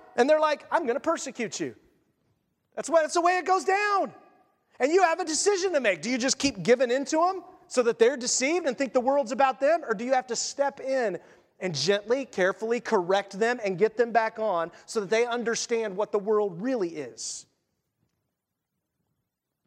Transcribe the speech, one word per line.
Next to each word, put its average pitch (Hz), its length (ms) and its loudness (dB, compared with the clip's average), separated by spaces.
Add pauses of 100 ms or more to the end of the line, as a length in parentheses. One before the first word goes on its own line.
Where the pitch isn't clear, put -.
(140)
and 254 160 4
they're 311 100 4
like, 302 300 0
"I'm 359 160 0
gonna 254 140 -2
persecute 254 580 -4
you." 135 160 -6 (1040)
That's 214 120 -8
why, 311 140 4
that's 302 120 -4
the 339 60 2
way 359 180 4
it 339 60 -2
goes 370 200 2
down. 392 500 0 (640)
And 277 140 2
you 381 100 6
have 330 160 4
a 370 60 -4
decision 359 480 0
to 294 80 0
make. 190 220 0
Do 214 80 -4
you 262 80 0
just 247 200 0
keep 269 240 -2
giving 240 300 2
in 269 140 0
to 311 180 2
'em 370 200 -2 (220)
so - 160 0
that 226 160 0
they're 247 180 6
deceived 302 500 -2
and 247 120 -2
think 269 140 -2
the 254 80 2
world's 262 320 0
about 262 260 2
them? 311 260 0
Or 233 100 -4
do 214 100 -6
you 262 80 -2
have 254 160 0
to 240 80 -6
step 277 440 -4
in 254 380 -2 (420)
and 185 140 -4
gently, 208 500 0
carefully 220 560 -2
correct 196 580 0
them 233 260 0
and 190 120 -2
get 214 200 0
them 233 160 0
back 220 260 0
on 175 320 -2 (160)
so 226 140 -6
that 190 100 -6
they 226 160 2
understand 226 720 -4
what 208 160 -2
the 214 60 0
world 202 440 0
really 208 340 -2
is? 120 500 -12 (2250)